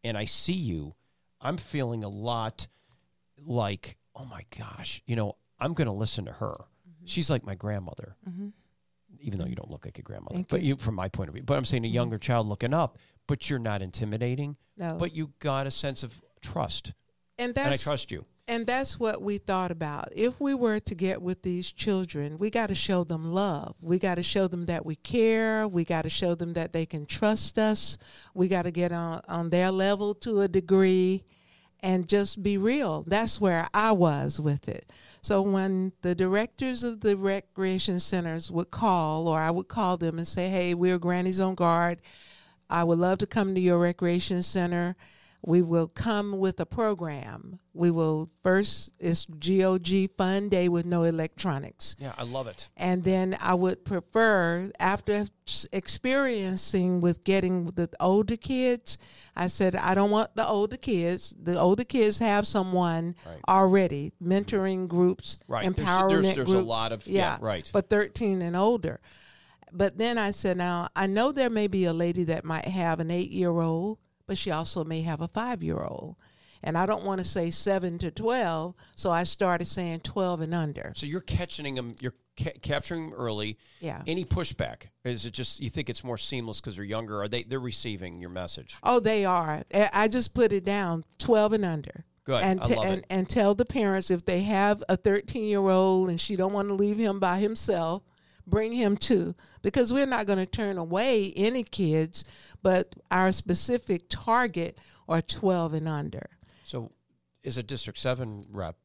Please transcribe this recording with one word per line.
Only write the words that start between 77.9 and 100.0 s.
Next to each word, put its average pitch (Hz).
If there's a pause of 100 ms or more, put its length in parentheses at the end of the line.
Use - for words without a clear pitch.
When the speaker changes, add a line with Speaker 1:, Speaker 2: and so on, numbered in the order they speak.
Speaker 2:
to 175
twelve, 180 (200)
so -
I 170
started 175
saying 170
twelve 180
and 160
under." 160
Speaker 1:
So 151
you're 156
catching 147
'em, 120
you're 123 (240)
ca-, 147
capturing 160
'em 156
early. 107 (220)
Speaker 2:
Yeah. -
Speaker 1:
Any 170
pushback? - (200)
Is 120
it 117
just, -
you 123
think 143
it's -
more 123
seamless 117
'cause 104
they're 101
younger? 107
Are 104
they, 117
they're 127
receiving 98
your 87
message? -
Speaker 2:
Oh, 247
they 214
are. 165 (100)
I, 202
I 208
just 226
put 226
it 190
down, 190 (140)
twelve 214
and 214
under. 160 (180)
Speaker 1:
Good. 131
Speaker 2:
And 190
Speaker 1:
I -
Speaker 2:
t-, 226
Speaker 1:
love 180
Speaker 2:
and, 190
Speaker 1:
it. -
Speaker 2:
and 185
tell 208
the 233
parents 196
if 175
they 175
have 208
a 185
thirteen-year-old 196
and 170
she 208
don't 185
wanna 202
leave 208
him 196
by 185
himself, 196 (420)
bring 220
him 208
too, 175 (300)
because 233
we're 277